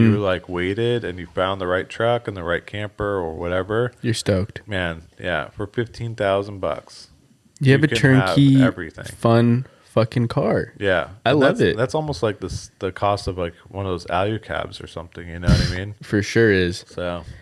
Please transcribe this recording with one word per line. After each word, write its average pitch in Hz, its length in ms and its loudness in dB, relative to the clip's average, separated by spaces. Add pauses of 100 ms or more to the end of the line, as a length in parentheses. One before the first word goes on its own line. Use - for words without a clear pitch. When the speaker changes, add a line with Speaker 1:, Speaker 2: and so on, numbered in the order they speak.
(120)
Speaker 1:
you, 101 80 2
like, 92 280 -2
waited 101 540 -2
and 90 160 -8
you 85 80 -10
found 95 340 -2
the 92 60 -4
right 90 220 -2
truck 117 400 -2
and 98 80 -8
the 87 80 -10
right 85 200 -2
camper 104 520 -6
or 82 180 -4
whatever. 95 560 -2 (120)
Speaker 2:
You're 117 120 0
stoked. - 540 -2
Speaker 1:
Man, 87 340 -4 (160)
yeah, 80 300 -4
for 107 180 -10
fifteen 117 480 -8
thousand 101 460 -2
bucks, - 480 -6 (520)
Speaker 2:
You 131 120 6
have 139 80 6
Speaker 1:
you 156 60 4
Speaker 2:
a - 20 4
Speaker 1:
can 131 260 4
have 131 120 6 (100)
Speaker 2:
turnkey, 135 260 8
Speaker 1:
everything. - 440 -2
Speaker 2:
fun 117 600 2 (200)
fucking - 420 0
car. - 500 -2
Speaker 1:
Yeah. 90 300 0 (160)
Speaker 2:
I 120 60 2
Speaker 1:
And 147 100 4
Speaker 2:
love 139 180 4
Speaker 1:
that's, 98 140 4
Speaker 2:
it. - 40 -4
Speaker 1:
that's 120 200 -2
almost 156 260 -4
like 107 160 0
this, - 400 -10
the 95 140 -4
cost 101 340 -2
of, 92 100 -6
like, 87 180 -4 (140)
one 98 160 -8
of 95 60 -4
those 87 180 -6
Alu 101 300 -2
cabs 82 420 -8
or - 60 -16
something, 85 400 -14
you 85 140 -12
know 87 80 -4
what 90 240 4
I 90 40 -4
mean? 101 220 -8
Speaker 2:
<laughs> - 60 -18
For 104 180 0
sure 113 300 4
is. 90 340 0
Speaker 1:
So, 87 380 -8 (180)